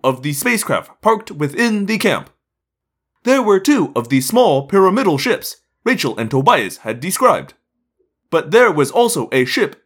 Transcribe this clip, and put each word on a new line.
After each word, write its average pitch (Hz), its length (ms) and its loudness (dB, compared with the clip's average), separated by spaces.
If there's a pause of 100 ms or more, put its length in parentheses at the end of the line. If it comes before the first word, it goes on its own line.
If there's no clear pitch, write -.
of 131 180 -2
the 147 100 -4
spacecraft 147 720 -4
parked 220 300 0
within 202 540 -2
the 220 120 -2
camp. 139 320 -2 (960)
There 262 180 4
were 202 180 4
two 190 340 2
of 117 140 -4
the 135 120 2
small 147 480 2
pyramidal 190 500 2
ships - 380 -4 (280)
Rachel 170 320 -2
and 113 140 -6
Tobias 135 480 0
had 113 220 -8
described. 165 540 -2 (760)
But 165 220 -2
there 233 180 6
was 147 200 0
also 226 420 0
a 127 120 2
ship - 420 -4